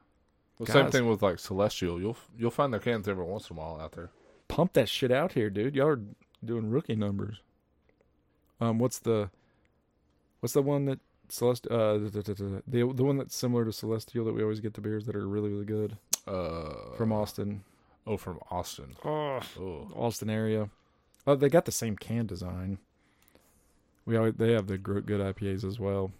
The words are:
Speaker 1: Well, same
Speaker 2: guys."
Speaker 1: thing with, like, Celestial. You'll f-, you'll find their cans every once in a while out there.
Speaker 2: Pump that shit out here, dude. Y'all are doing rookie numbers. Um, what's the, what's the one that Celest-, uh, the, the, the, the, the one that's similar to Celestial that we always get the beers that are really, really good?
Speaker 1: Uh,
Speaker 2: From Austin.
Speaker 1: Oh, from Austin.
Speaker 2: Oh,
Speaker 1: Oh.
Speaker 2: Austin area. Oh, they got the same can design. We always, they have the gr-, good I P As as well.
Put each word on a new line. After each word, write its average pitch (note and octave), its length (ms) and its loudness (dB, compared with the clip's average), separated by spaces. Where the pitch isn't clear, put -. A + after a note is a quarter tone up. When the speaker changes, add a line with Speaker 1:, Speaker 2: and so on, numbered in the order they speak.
Speaker 1:
Well, A2+ 80 -6
same C#3 160 8
Speaker 2:
guys." A2 80 2
Speaker 1:
thing B2 160 4
with, G#2 140 2
like, F#2+ 180 2
Celestial. F#2+ 600 0
You'll G#2 120 -2
f-, - 260 -14
you'll A#2 140 0
find C#3 220 0
their G2+ 80 -2
cans A2 260 -2
every F#2 160 -2
once G2 260 -8
in E2+ 60 -12
a D#2+ 40 -8
while D#2 200 -8
out D#2 140 -10
there. E2+ 160 -12
Speaker 2:
Pump F3 240 0
that B2 160 4
shit B2 220 0
out D3+ 200 2
here, G#2+ 180 0
dude. A2 260 -2
Y'all C3+ 120 4
are C#3 140 2
doing A2+ 260 -2
rookie A#2+ 260 0
numbers. G2+ 460 -2
Um, A2+ 200 2
what's B2 200 0
the, G#2+ 300 2
what's B2 120 -2
the C#3+ 80 6
one C#3 240 2
that C3+ 140 -2
Celest-, A#2+ 420 0
uh, A2 260 4
the, G#2 240 -2
the, G#2 120 -4
the, G2 340 -6
the, B2 260 2
the B2+ 100 2
one C#3 140 4
that's - 180 -6
similar A#2+ 300 2
to A2 60 0
Celestial A2+ 540 -4
that A2 100 0
we G#2+ 80 0
always G#2+ 160 0
get G#2+ 160 -6
the G#2+ 60 -10
beers G#2+ 240 -2
that G#2+ 100 -4
are G2 120 -2
really, G#2 220 0
really G2+ 160 -4
good? G#2+ 320 -2
Speaker 1:
Uh, D#2+ 720 -4
Speaker 2:
From A2 160 2
Austin. G#2 500 -4
Speaker 1:
Oh, G#2+ 120 -2
from F2+ 220 -10
Austin. C#2 440 -6
Speaker 2:
Oh, D3+ 340 -2
Speaker 1:
Oh. F2+ 360 -8
Speaker 2:
Austin A2 340 -2
area. A2 400 0
Oh, C#3+ 100 6
they C#3 140 6
got E3 140 6
the - 80 -4
same A2 240 -2
can A#2 320 -4
design. F#2 500 -6
We A2+ 120 2
always, A2 180 4
they A2+ 160 4
have G#2+ 160 4
the G2 100 -2
gr-, G2+ 220 -2
good G2+ 220 0
I F#2+ 100 0
P G2 180 -4
As F#2+ 140 -2
as F#2+ 160 -4
well. G2 400 0